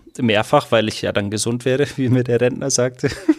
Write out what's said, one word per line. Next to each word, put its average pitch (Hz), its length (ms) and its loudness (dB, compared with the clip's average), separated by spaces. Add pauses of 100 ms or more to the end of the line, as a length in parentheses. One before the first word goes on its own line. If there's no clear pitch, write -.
(200)
mehrfach, 117 520 2
weil 110 180 4
ich - 120 -8
ja - 120 -2
dann 101 180 -2
gesund 120 320 -4
wäre, 135 280 0
<laughs> - 40 -18
wie 131 140 0
mir 123 160 2
der 120 160 0
Rentner 135 300 -2
sagte. 127 440 -2
<laughs> - 40 -14 (200)